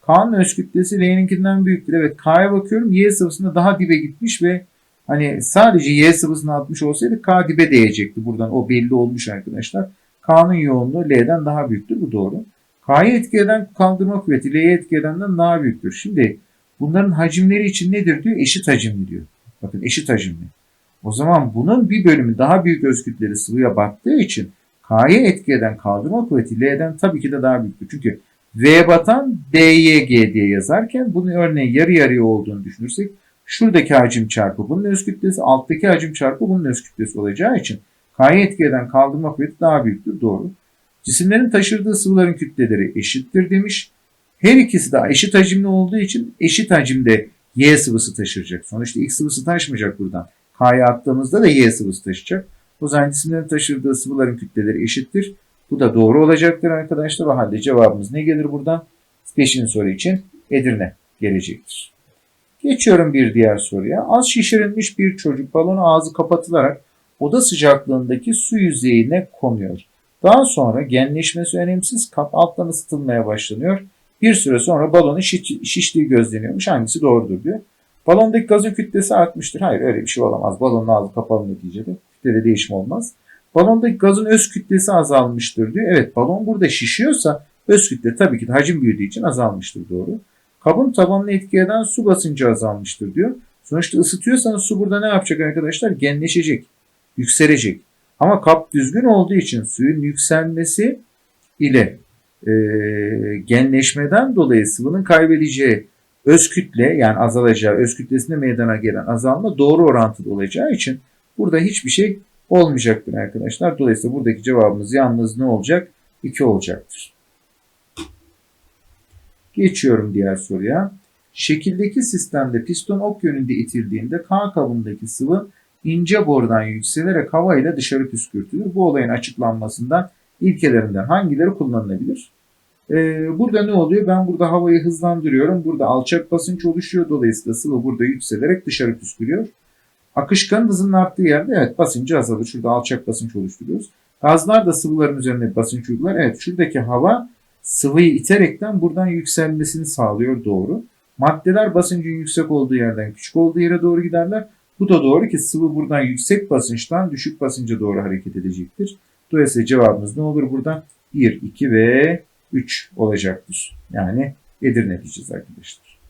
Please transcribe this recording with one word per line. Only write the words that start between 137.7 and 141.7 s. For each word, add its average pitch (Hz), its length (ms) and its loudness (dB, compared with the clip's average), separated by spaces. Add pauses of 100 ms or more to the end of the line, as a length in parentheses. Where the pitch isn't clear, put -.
burada 120 200 -4
yükselerek 135 640 -2
dışarı 117 320 -4
püskürüyor. 165 500 -6 (680)
Akışkanın 202 520 0
hızının 196 260 0
arttığı 185 300 0
yerde 165 340 0
evet 123 200 0